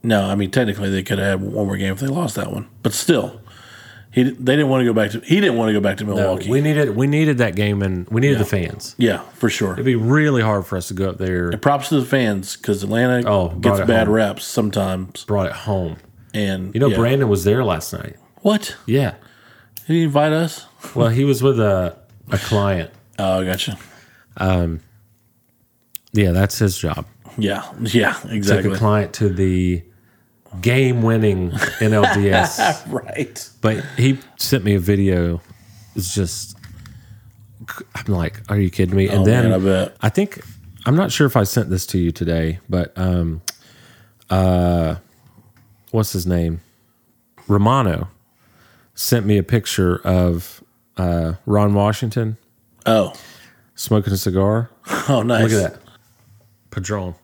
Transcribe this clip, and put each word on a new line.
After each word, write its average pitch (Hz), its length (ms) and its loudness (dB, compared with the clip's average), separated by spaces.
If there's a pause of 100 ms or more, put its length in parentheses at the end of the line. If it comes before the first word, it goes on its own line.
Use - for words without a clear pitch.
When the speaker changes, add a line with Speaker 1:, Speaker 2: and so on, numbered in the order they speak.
Speaker 1:
no, 107 220 2
I 98 100 -2
mean, 98 160 -2
technically 101 400 0
they 95 120 0
could 98 160 -2
have 98 220 -2
had 98 100 -6
one 107 160 -2
more 98 100 -4
game 95 160 -4
if 98 80 -8
they 135 80 -4
lost 143 280 -2
that - 160 -6
one. 104 160 -8 (140)
But 107 120 0
still, 110 460 0 (680)
he, 123 140 2
they 131 320 0
didn't 147 140 2
wanna 131 140 2
go 120 80 2
back 107 200 2
to, 113 80 -8
he - 200 2
didn't 165 160 2
wanna 113 160 2
go 104 80 2
back 98 180 0
to 107 60 -8
Speaker 2:
No, 104 120 -4
Speaker 1:
Milwaukee. 95 340 -2
Speaker 2:
we 131 100 2
needed, 147 360 0
we 127 100 2
needed 151 320 2
that 110 160 0
game, 101 280 0
and 92 260 -4
we 110 120 0
needed 139 140 2
Speaker 1:
Yeah. 120 40 0
Speaker 2:
the 107 80 2
fans. - 520 -6
Speaker 1:
Yeah, 110 220 2 (140)
for - 140 0
sure. 95 260 -2
Speaker 2:
It'd 90 100 -6
be 127 120 2
really 131 460 2
hard 104 240 0
for 98 100 -6
us 90 120 -6
to 101 60 -10
go 95 160 -2
up 87 80 -12
there. 90 320 -2
Speaker 1:
And - 120 -6
props 139 280 0
to 151 100 2
the 123 60 -4
fans, 110 500 -2
'cause 98 260 -4
Atlanta 117 460 0
Speaker 2:
Oh, 95 220 2
brought 87 100 -8
Speaker 1:
gets 104 200 2
Speaker 2:
it 92 60 0
Speaker 1:
bad 113 220 4
Speaker 2:
home. 104 80 2
Speaker 1:
reps 107 300 -2
sometimes. 95 760 -4
Speaker 2:
Brought 101 220 0
it - 60 -6
home. 90 440 -6 (360)
Speaker 1:
And, 98 420 -4
Speaker 2:
You 110 60 -2
know, 139 80 4
Speaker 1:
yeah. 104 80 2
Speaker 2:
Brandon 123 320 2
was 98 160 0
there 107 200 2
last 85 280 -4
night. - 240 -12 (260)
Speaker 1:
What? 208 340 0 (100)
Speaker 2:
Yeah. 123 280 0 (720)
Speaker 1:
He 160 80 -2
didn't 165 120 2
invite 147 260 2
us? 160 320 -4 (300)
Speaker 2:
Well, 117 140 2
he 120 160 2
was 131 180 2
with 131 180 2
a, 95 360 0 (340)
a 98 80 0
client. 98 520 0 (280)
Speaker 1:
Oh, 95 260 0
gotcha. 92 320 -6 (600)
Speaker 2:
Um, 87 420 0 (1300)
yeah, 101 180 2
that's 95 280 2
his 95 200 0
job. 80 260 -6 (320)
Speaker 1:
Yeah, 101 280 -2 (160)
yeah, 113 360 0 (120)
exactly. 101 420 0
Speaker 2:
Took 95 60 -2
a - 20 -6
client 104 360 2
to 107 140 0
the 90 540 0 (800)
game-winning 113 920 2 (140)
Speaker 1:
<laughs> - 140 -8
Speaker 2:
N 107 140 2
L 104 200 4
D 98 160 2
S. 156 580 0
Speaker 1:
Right. - 600 -8 (120)
Speaker 2:
But 110 240 0 (120)
he 131 220 2 (180)
sent 123 280 -2
me 101 100 4
a 98 60 2
video. 87 600 2 (540)
It's 95 200 -6
just, - 420 -6 (1400)
I'm - 180 -6
like, 85 360 -2
"Are 104 100 0
you 95 120 2
kidding 92 260 0
me?" 95 120 4
And 101 120 2
Speaker 1:
Oh, 95 40 4
Speaker 2:
then 113 260 4
Speaker 1:
man, 92 100 2
I 95 40 -2
bet. 92 380 0
Speaker 2:
I 110 60 2
think, 202 340 -2 (440)
I'm 135 100 4
not 175 160 2
sure 151 140 4
if 123 100 2
I 107 80 6
sent 95 260 0
this 90 160 -2
to - 120 -2
you 85 120 2
today, 82 480 -2 (100)
but, 87 280 -2
um, 87 460 0 (840)
uh, 87 680 2 (960)
what's 110 200 0
his 90 140 -4
name? 85 340 -2 (880)
Romano 101 600 2 (840)
sent 113 320 0
me 104 120 4
a 95 40 2
picture 92 600 0
of, 90 580 0 (340)
uh, 85 380 -2 (120)
Ron 104 280 4
Washington 110 600 -2 (500)
Speaker 1:
Oh. 107 260 2 (640)
Speaker 2:
smoking 104 380 0
a 98 40 2
cigar. 98 540 0 (160)
Speaker 1:
<laughs> - 220 -6
Oh, 131 140 2
nice. 113 280 2
Speaker 2:
Look 104 140 2
at 82 100 -4
that. - 80 -20 (880)
Padron. 95 540 -6